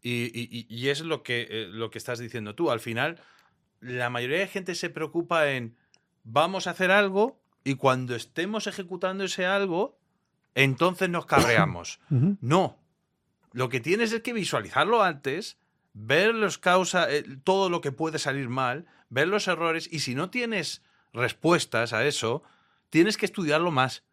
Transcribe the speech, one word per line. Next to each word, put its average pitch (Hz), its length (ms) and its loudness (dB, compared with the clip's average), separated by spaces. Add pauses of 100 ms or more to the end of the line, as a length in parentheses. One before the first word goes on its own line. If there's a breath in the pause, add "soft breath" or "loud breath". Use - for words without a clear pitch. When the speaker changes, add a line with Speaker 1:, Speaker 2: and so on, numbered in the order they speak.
Speaker 1:
y, 120 220 -2
y, 120 260 -8
y, 120 180 -12
y 117 220 -4
es 143 100 -2
lo 160 220 -4
que, 120 280 -4
eh, 107 200 -6
lo 110 200 -8
que - 80 -14
estás 120 200 -8
diciendo 110 360 -10
tú. 165 160 -2
Al 117 100 -2
final, 127 400 -4 (600 soft breath)
la 123 300 -6
mayoría 123 280 -4
de 190 100 -2
gente 185 260 -8
se 170 160 -6
preocupa 160 600 -2
en, 120 260 -6 (480)
"Vamos 170 420 0
a 180 40 -4
hacer 180 200 0
algo", 202 500 4 (240)
y 135 120 0
cuando 127 380 2
estemos 190 520 -6
ejecutando 190 580 -6
ese 185 220 -2
algo, 196 520 0 (560)
entonces 170 540 2
nos 170 180 -4
cabreamos. 107 800 2
Speaker 2:
<coughs> - 60 -10
Ujú. 156 300 4
Speaker 1:
No. 151 380 2 (720)
Lo 127 160 -2
que 123 120 -2
tienes 214 320 0
es 226 100 -4
que 247 100 -4
visualizarlo 165 680 0
antes, 160 560 -2 (360)
ver 147 400 4
los 208 240 0
causa-, 180 520 4
eh, 147 140 0 (200)
todo 190 260 4
lo 175 100 0
que 139 120 -6
puede 156 260 -4
salir 139 300 -4
mal, 131 380 -2 (220 soft breath)
ver 139 200 2
los 202 200 0
errores, 165 420 -2
y 156 100 -6
si 127 140 -4
no 165 140 -4
tienes 226 540 -6 (300)
respuestas 120 800 0
a 113 120 2
eso, 139 380 -2 (480 soft breath)
tienes 190 260 4
que - 100 -2
estudiarlo 165 440 0
más, 131 320 0 (100)